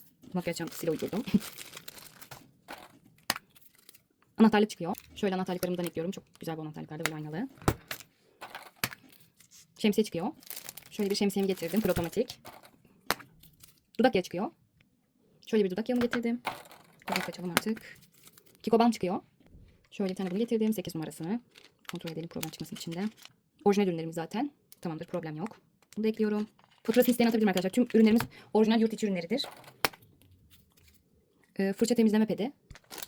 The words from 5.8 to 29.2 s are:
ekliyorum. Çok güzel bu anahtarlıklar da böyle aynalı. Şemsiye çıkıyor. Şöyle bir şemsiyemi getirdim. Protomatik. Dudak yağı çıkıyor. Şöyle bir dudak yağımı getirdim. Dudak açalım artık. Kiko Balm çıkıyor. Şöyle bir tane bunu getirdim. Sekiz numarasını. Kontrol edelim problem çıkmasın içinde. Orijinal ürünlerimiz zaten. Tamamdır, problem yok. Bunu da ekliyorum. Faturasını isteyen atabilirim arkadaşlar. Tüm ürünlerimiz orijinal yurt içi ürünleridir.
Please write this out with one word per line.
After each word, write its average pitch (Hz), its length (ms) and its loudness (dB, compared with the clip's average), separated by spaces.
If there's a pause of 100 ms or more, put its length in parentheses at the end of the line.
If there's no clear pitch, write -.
ekliyorum. 165 260 -2
Çok - 140 -10 (160)
güzel 160 160 -4
bu 160 60 -8
anahtarlıklar 156 360 -10
da 165 60 -8
böyle 160 120 -2
aynalı. 156 320 -4 (2250)
Şemsiye 214 260 2
çıkıyor. 196 280 -4 (580)
Şöyle 202 200 -2
bir 202 60 0
şemsiyemi 196 320 2
getirdim. 185 320 0
Protomatik. 175 580 0 (1600)
Dudak 254 140 6
yağı 185 80 4
çıkıyor. 202 280 -4 (960)
Şöyle 214 180 2
bir 185 60 0
dudak 185 180 -4
yağımı 247 140 2
getirdim. 240 380 0 (680)
Dudak 185 200 -2
açalım 175 220 -6
artık. - 480 -4 (640)
Kiko 226 160 4
Balm 233 120 8
çıkıyor. 202 300 -2 (720)
Şöyle 190 200 -2
bir 185 60 -6
tane 185 140 -4
bunu 180 80 -2
getirdim. 220 340 2
Sekiz 175 220 -4
numarasını. 160 460 -6 (520)
Kontrol 170 180 -8
edelim 165 180 -8
problem 160 220 -8
çıkmasın - 260 -10
içinde. 170 280 -6 (600)
Orijinal 202 220 4
ürünlerimiz 165 280 -4
zaten. 247 360 -4 (300)
Tamamdır, 165 260 -6
problem 160 300 -6
yok. 175 200 -6 (400)
Bunu 214 80 -4
da 220 40 4
ekliyorum. 214 400 0 (340)
Faturasını 240 280 6
isteyen 233 180 4
atabilirim 214 200 4
arkadaşlar. 185 220 2
Tüm 247 240 2
ürünlerimiz 220 280 8 (300)
orijinal 220 280 6
yurt 220 120 2
içi 208 140 -2
ürünleridir. 190 400 -2 (2000)